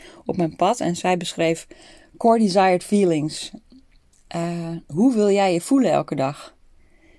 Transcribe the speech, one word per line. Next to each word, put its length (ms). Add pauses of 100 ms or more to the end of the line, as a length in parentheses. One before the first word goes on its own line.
(260)
op 120
mijn 180
pad. 240
En 160
zij 220
beschreef 500 (500)
Core 220
Desired 440
Feelings. 680 (760)
Eh, 140 (460)
hoe 260
wil 160
jij 240
je 80
voelen 300
elke 240
dag? 400 (640)